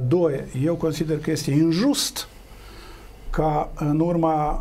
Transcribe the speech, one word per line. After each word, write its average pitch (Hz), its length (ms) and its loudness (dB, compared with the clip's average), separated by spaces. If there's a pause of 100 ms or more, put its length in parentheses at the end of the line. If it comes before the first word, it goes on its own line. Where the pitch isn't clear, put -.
doi, 165 360 2 (200)
eu 170 100 2
consider 160 440 -2
că 156 120 -4
este 151 200 -2
injust 165 800 2 (1000)
ca 151 440 0
în 151 260 0
urma, 160 500 2 (100)